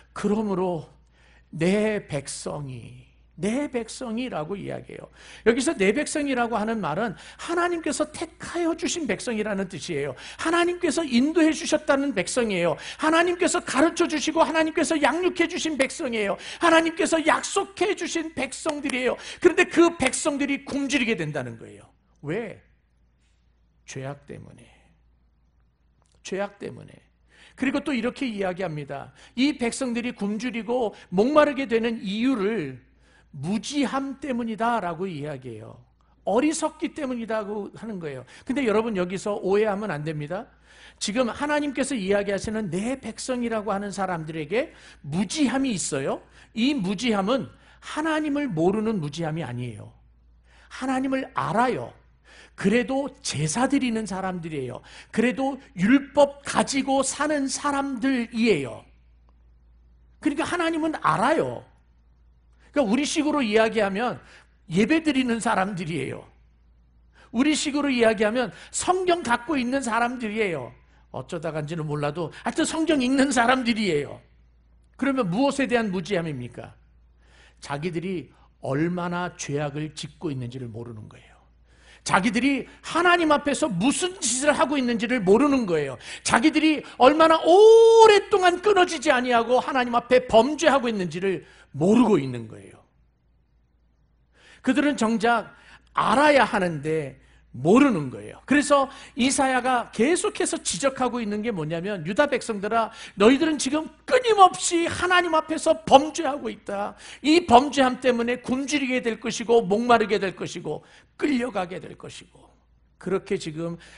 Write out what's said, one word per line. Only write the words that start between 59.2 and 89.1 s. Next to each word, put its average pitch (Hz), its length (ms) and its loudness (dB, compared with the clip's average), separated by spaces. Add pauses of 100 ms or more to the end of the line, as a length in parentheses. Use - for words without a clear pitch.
그러니까 294 240 -2
하나님은 330 560 -2
알아요. 160 640 0 (1080)
그러니까 262 200 0
우리 269 140 2
식으로 294 380 0
이야기하면 214 760 0 (520)
예배 226 320 2
드리는 262 380 0
사람들이에요. 185 840 -4 (1040)
우리 277 240 2
식으로 285 360 -2
이야기하면 220 600 2 (200)
성경 359 520 0
갖고 240 360 -2
있는 254 240 -2
사람들이에요. 220 880 -4 (380)
어쩌다간지는 156 720 -8
몰라도 147 480 -4 (100)
하여튼 240 220 -2
성경 311 380 0
읽는 269 280 2
사람들이에요. 220 880 0 (800)
그러면 262 320 0
무엇에 269 380 0
대한 220 240 0
무지함입니까? 165 840 -6 (880)
자기들이 160 720 -6 (300)
얼마나 175 720 -4
죄악을 151 580 -6
짓고 - 360 -10
있는지를 127 380 -8
모르는 110 420 -14
거예요. - 220 -20 (720)
자기들이 233 600 2 (140)
하나님 349 500 2
앞에서 285 380 2
무슨 269 500 0
짓을 269 340 0
하고 285 260 2
있는지를 240 420 0
모르는 233 460 4
거예요. 147 320 -2 (240)
자기들이 294 640 2 (120)
얼마나 320 420 6
오랫동안 415 1200 8
끊어지지 330 500 2